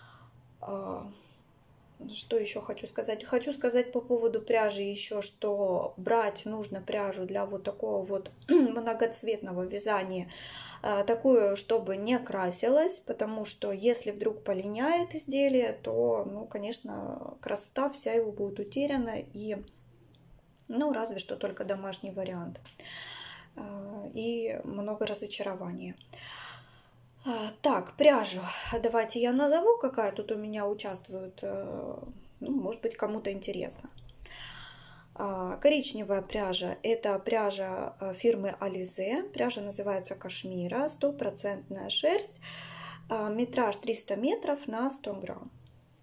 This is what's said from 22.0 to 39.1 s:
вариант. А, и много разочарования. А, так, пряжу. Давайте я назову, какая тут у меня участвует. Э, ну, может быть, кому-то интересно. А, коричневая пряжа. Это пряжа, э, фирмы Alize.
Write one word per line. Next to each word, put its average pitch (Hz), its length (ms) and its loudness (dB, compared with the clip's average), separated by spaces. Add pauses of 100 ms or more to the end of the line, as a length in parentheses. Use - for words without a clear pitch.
вариант. 180 480 -6 (960)
А, 202 600 -10
и 226 480 -2
много 208 420 -4
разочарования. 190 920 -6 (1300)
А, 220 280 -2 (100)
так, 269 360 2
пряжу. 220 440 8 (400)
Давайте 233 400 2
я 240 100 4
назову, 311 460 6
какая 233 340 0
тут 208 200 -6
у 214 60 0
меня 214 280 -4
участвует. 190 800 -6
Э, - 520 -6 (440)
ну, 240 120 -4
может 226 300 0
быть, 226 140 -2
кому-то 214 360 -2
интересно. - 600 -6 (1200)
А, 190 440 -4
коричневая 214 640 4
пряжа. 185 580 -2
Это 214 380 2
пряжа, 196 800 0
э, 190 160 -6
фирмы 202 440 2
Alize. 190 680 -2